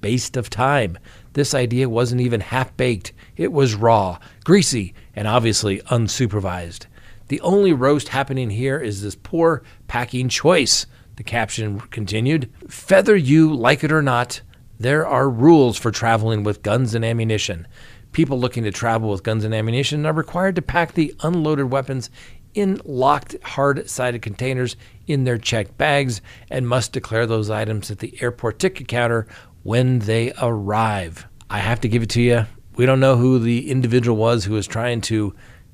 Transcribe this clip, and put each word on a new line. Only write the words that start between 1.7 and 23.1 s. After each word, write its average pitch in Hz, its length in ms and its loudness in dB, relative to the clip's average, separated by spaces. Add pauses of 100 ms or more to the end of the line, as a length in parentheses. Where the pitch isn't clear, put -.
wasn't 120 320 0
even 120 200 0
half-baked. 123 720 -4 (240)
It - 160 -2
was 135 220 2
raw, 104 440 2 (260)
greasy, 135 480 2 (240)
and 104 100 -4
obviously 110 540 0 (100)
unsupervised. 101 960 -2 (420)
The 139 120 -6
only 190 320 4
roast 139 360 2
happening 135 420 -2
here 131 280 -2
is 107 220 -6
this 104 160 -8
poor 165 460 0 (260)
packing 123 400 -4
choice," 151 580 2 (300)
the - 60 -16
caption 110 580 -4
continued. 113 680 -4 (180)
"Feather 196 480 4
you 156 360 6
like 131 300 2
it 151 80 0
or 156 120 2
not, 123 400 -2 (360)
there 143 280 0
are 135 240 2
rules 127 480 6
for 117 120 -2
traveling 113 540 0
with 104 180 -4
guns 113 320 0
and 113 100 -2
ammunition. 110 640 -2 (460)
People 151 260 0
looking 123 260 -2
to 104 60 -2
travel 113 400 -2
with 95 120 -4
guns 110 200 -2
and 110 120 -2
ammunition 123 500 -2
are 156 80 0
required 175 440 -2
to 180 60 -2
pack 170 300 -2
the 156 280 -2
unloaded 151 500 0
weapons 131 400 -4 (420)
in 196 320 -2
locked, 135 580 0